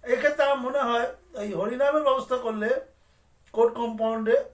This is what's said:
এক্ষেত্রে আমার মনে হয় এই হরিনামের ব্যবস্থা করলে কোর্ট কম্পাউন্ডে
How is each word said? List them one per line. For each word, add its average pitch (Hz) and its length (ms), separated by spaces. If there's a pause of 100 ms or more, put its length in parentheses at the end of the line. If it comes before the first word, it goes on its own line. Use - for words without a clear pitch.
(140)
এক্ষেত্রে 294 300
আমার 277 140
মনে 262 220
হয় 240 280 (360)
এই 202 100
হরিনামের 254 500
ব্যবস্থা 262 340
করলে 226 320 (880)
কোর্ট 226 160 (100)
কম্পাউন্ডে 220 540 (180)